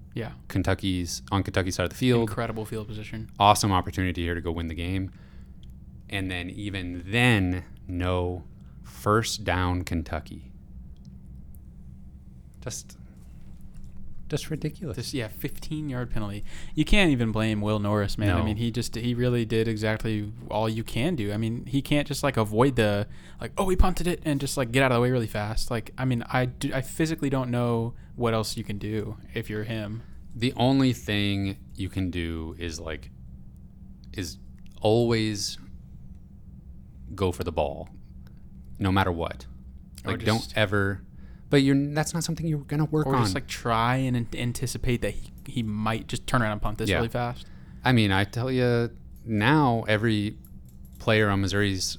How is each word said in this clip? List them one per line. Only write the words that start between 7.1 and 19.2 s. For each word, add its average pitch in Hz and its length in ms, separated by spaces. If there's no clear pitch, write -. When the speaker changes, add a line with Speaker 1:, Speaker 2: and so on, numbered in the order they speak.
Speaker 2:
no 90 600
first 107 580
down 90 400
Kentucky. 80 680
Just, - 340
just - 200
ridiculous. 151 480
Speaker 1:
This, - 160
yeah, 120 140
fifteen-yard 135 840
penalty. 104 320
You 156 100
can't 196 260
even 120 200
blame 110 300
Will 107 180
Norris, 104 380
man. 98 180
I 87 40
Speaker 2:
No. 104 60
Speaker 1:
mean, 107 120
he 117 140
just, 117 240
he 120 180
really 120 320